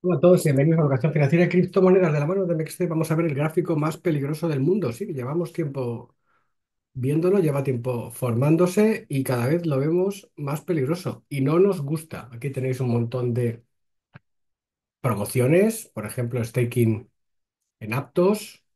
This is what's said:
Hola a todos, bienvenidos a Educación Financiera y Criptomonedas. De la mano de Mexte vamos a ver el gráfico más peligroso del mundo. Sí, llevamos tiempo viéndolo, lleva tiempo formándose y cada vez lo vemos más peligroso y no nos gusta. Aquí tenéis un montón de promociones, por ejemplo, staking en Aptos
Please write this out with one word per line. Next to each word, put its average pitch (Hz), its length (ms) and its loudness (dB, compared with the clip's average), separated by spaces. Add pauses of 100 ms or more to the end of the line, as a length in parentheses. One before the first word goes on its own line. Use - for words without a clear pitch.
Hola 180 160 0
a - 20 -2
todos, 175 260 6
bienvenidos 156 340 4
a - 40 2
Educación 147 300 0
Financiera 160 320 4
y - 40 -2
Criptomonedas. 185 640 4
De 147 60 0
la 147 60 -2
mano 190 200 -2
de 170 100 -2
Mexte 160 320 -4
vamos 160 240 -2
a 160 40 2
ver 170 100 0
el 147 100 -2
gráfico 156 400 0
más 156 220 -2
peligroso 151 500 -2
del 139 140 -2
mundo. 160 320 0
Sí, 202 140 -8
llevamos 156 440 -6
tiempo 135 640 -6 (800)
viéndolo, 160 460 2
lleva 143 240 0
tiempo 123 480 -4
formándose 165 960 2
y 135 140 -2
cada 123 240 -2
vez 170 180 0
lo 139 140 0
vemos 180 580 -2
más 147 240 -6
peligroso 156 680 -4
y 139 120 -4
no 151 180 2
nos 190 220 2
gusta. - 520 -8
Aquí 131 180 -8
tenéis 131 300 -4
un 123 80 0
montón 120 440 -2
de 120 300 -2 (1400)
promociones, 127 920 0
por - 120 -10
ejemplo, 120 380 -4
staking 117 680 0 (680)
en 107 140 -8
Aptos 185 720 -2 (100)